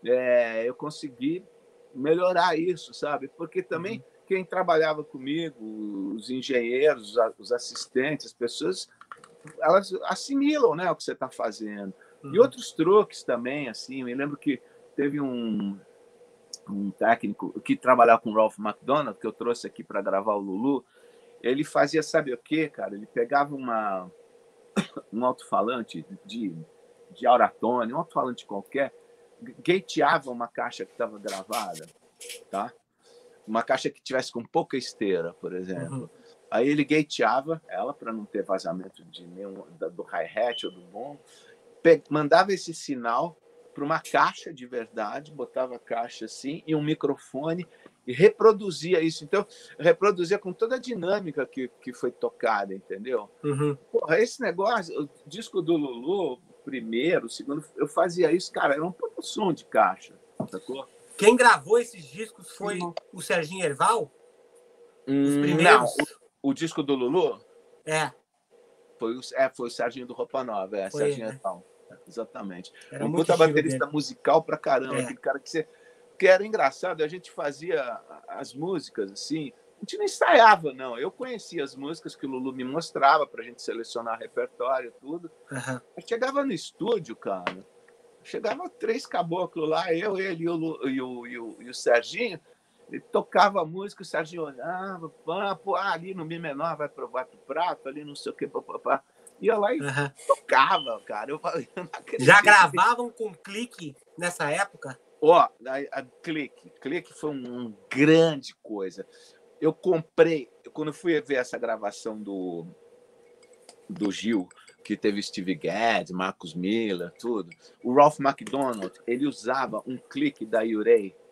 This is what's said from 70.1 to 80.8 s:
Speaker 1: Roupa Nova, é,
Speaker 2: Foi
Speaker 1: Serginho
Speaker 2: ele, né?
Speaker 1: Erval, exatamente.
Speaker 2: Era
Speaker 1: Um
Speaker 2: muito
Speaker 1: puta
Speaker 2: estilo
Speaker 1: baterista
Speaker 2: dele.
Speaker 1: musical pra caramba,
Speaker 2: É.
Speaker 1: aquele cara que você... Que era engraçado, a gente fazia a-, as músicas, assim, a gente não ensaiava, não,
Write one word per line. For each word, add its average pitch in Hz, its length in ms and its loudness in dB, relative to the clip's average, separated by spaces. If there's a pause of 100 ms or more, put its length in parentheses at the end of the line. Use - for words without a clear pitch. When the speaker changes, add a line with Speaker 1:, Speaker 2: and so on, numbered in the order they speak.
Speaker 1:
Roupa 123 300 -6
Nova, 104 340 -6
é, 98 140 -2
Speaker 2:
Foi 147 100 -4
Speaker 1:
Serginho 139 240 -2
Speaker 2:
ele, 107 60 -6
né? 135 60 -14
Speaker 1:
Erval, 92 280 -8 (420)
exatamente. 98 640 -12 (200)
Speaker 2:
Era 139 120 -8
Speaker 1:
Um 113 60 -2
Speaker 2:
muito 165 120 0
Speaker 1:
puta 165 120 2
Speaker 2:
estilo 160 160 8
Speaker 1:
baterista 147 300 2
Speaker 2:
dele. 143 120 -2
Speaker 1:
musical 151 520 2
pra - 140 -4
caramba, 135 400 0
Speaker 2:
É. 131 80 -2
Speaker 1:
aquele 123 140 -10
cara 139 200 -4
que - 100 -20
você... 156 180 -4 (520)
Que 185 80 6
era 185 180 8
engraçado, 175 580 0
a 156 40 -2
gente 180 240 -12
fazia 151 500 -4
a-, 110 460 -10
as 113 260 -12
músicas, 175 580 -6
assim, 247 400 -8 (260)
a - 20 -20
gente 349 180 -12
não 415 80 -2
ensaiava, 214 640 6
não, 123 280 -8